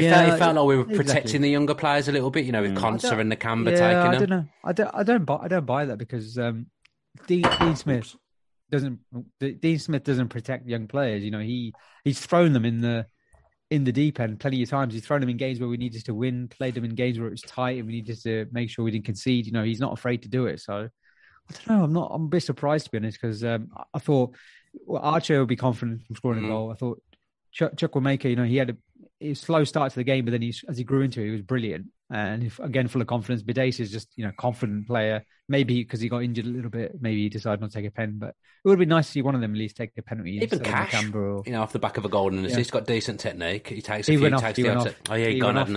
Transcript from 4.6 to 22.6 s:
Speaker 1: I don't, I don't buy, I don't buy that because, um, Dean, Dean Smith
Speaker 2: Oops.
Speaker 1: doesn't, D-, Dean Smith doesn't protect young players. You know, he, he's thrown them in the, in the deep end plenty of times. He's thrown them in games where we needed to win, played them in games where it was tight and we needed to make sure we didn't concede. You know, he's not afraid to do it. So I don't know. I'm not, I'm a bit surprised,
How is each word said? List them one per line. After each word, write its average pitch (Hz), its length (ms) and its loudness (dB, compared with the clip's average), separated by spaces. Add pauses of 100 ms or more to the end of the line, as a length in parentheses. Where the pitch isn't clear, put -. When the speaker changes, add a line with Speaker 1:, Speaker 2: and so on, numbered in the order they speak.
Speaker 1:
I 180 80 -2
don't, 208 220 0
I 208 80 -2
don't 214 240 2
buy, 143 160 0
I 175 60 -6
don't 170 180 0
buy 135 180 0
that 120 140 -4
because, 117 400 -8
um, 117 280 -2 (600)
Dean, 180 180 2 (160)
Dean 165 160 4
Smith 131 300 0
Speaker 2:
Oops. - 100 -20 (540)
Speaker 1:
doesn't, 135 280 -2 (420)
D-, 139 120 -2
Dean 165 260 2
Smith 147 260 -2
doesn't 127 240 2
protect 123 380 -8
young 117 220 -4
players. 120 340 -2
You 104 80 -4
know, 107 100 -4
he, 117 340 -6 (280)
he's 139 220 0
thrown 170 300 6
them 113 100 4
in 117 160 0
the, 117 260 0 (640)
in 147 140 2
the 123 80 2
deep 143 280 2
end 110 200 -2
plenty 131 220 0
of 117 80 -4
times. 135 240 0
He's 110 120 -8
thrown 147 140 0
them 127 80 0
in 120 80 -2
games 127 240 -4
where 123 80 -4
we 120 80 -2
needed 117 300 -6
to 113 80 -4
win, 123 340 -2
played 127 260 -6
them 120 100 -4
in 113 100 -4
games 123 240 0
where 117 100 -6
it 101 40 -8
was - 100 -14
tight 127 360 -4
and 113 80 -8
we 113 80 -8
needed 113 280 -8
to 110 300 -2
make 120 180 -4
sure 120 140 -4
we 113 60 2
didn't 107 140 -4
concede. 117 420 -2
You 110 60 -8
know, 113 120 0
he's 110 160 -2
not 123 120 -2
afraid 120 300 -4
to 117 60 -18
do 123 180 0
it. 78 140 -4
So 107 280 -8 (600)
I - 40 -20
don't - 160 -18
know. 214 160 6
I'm 151 80 2
not, 170 200 0
I'm 160 120 -4
a 156 40 -6
bit 165 140 0
surprised, 147 440 0